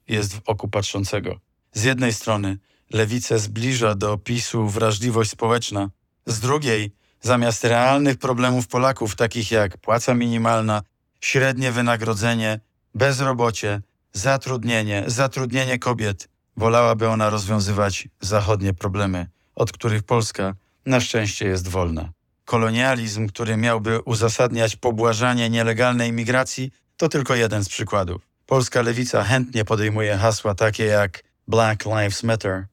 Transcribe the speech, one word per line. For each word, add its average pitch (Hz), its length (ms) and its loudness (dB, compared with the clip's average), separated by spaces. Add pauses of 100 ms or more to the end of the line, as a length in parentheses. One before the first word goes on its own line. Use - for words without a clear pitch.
jest 104 260 -2
w 107 120 -12
oku 101 220 -2
patrzącego. 101 720 -4 (320)
Z 110 120 -2
jednej 127 280 2
strony 101 460 -2 (320)
lewicę 113 480 0
zbliża 110 560 0
do 104 240 -2
pisu 117 500 -2
wrażliwość 110 640 0
społeczna, 113 600 -2 (360)
z 113 140 -4
drugiej, 117 520 0 (280)
zamiast 120 440 2
realnych 127 520 4
problemów 127 520 0
Polaków, 123 480 0
takich 113 340 -2
jak 104 280 2
płaca 120 360 0
minimalna, 113 680 0 (380)
średnie 131 520 0
wynagrodzenie, 113 880 0 (340)
bezrobocie, 120 880 0 (300)
zatrudnienie, 117 960 -2
zatrudnienie 127 720 -2
kobiet, 107 500 -4 (280)
wolałaby 113 520 4
ona 110 220 2
rozwiązywać 101 800 0 (120)
zachodnie 98 540 0
problemy, 95 520 -4 (280)
od 117 180 -2
których 110 300 -2
Polska 104 520 -2 (320)
na 131 140 2
szczęście 107 460 -2
jest 92 220 -2
wolna. 82 440 -2 (320)
Kolonializm, 113 840 0
który 110 300 -2
miałby 113 440 0
uzasadniać 113 760 0
pobłażanie 117 720 2
nielegalnej 117 580 2
imigracji, 127 600 -2 (260)
to 165 120 2
tylko 139 260 0
jeden 107 300 2
z 90 40 -6
przykładów. 95 540 -4 (240)
Polska 127 360 2
lewica 117 420 0
chętnie 123 400 0
podejmuje 107 520 0
hasła 107 380 0
takie 110 300 0
jak 104 380 2 (260)
Black 107 380 2
Lives 104 360 -2
Matter, 101 500 -2